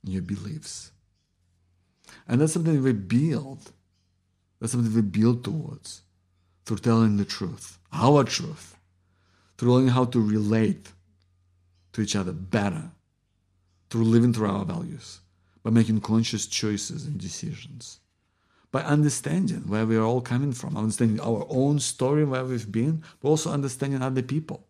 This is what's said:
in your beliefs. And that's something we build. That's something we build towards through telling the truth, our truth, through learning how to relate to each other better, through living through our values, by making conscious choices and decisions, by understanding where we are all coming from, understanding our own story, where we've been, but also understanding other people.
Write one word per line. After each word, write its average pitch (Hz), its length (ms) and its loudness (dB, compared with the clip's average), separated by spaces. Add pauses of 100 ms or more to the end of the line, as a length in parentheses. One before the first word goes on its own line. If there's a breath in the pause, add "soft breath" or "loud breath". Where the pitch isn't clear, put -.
in 95 80 -6
your 92 100 -2
beliefs. 98 680 -10 (1400 loud breath)
And 123 120 4
that's 156 120 4
something 160 300 2
we 131 100 4
build. 131 800 -2 (880)
That's 110 120 -6
something 117 220 0
we 113 80 4
build 110 400 2
towards - 600 -10 (640)
through 107 140 -4
telling 113 380 4
the 101 80 2
truth, - 540 -10 (140)
our 139 300 6
truth, - 540 -6 (800)
through 120 160 2
learning 131 180 6
how 127 140 4
to 123 160 0
relate 107 720 0 (1000)
to - 80 -4
each 104 140 -2
other 92 180 -2
better, 92 600 -4 (960)
through 113 140 0
living 117 280 6
through 110 160 0
our 98 160 -2
values, 87 560 -10 (420)
by 110 80 -2
making 113 300 4
conscious 113 460 0
choices - 600 -6
and 147 120 -8
decisions, - 800 -12 (720)
by 135 120 -4
understanding 147 840 0
where 107 180 0
we 113 120 2
are 110 80 4
all 123 160 2
coming 127 320 -2
from, - 240 -8
understanding 107 440 0
our 113 280 -2
own 139 320 2
story, 143 440 0
where 131 200 -2
we've 117 260 -6
been, 143 320 0 (180 loud breath)
but 131 80 0
also 156 220 2
understanding 139 500 -4
other 131 220 -2
people. 139 480 -6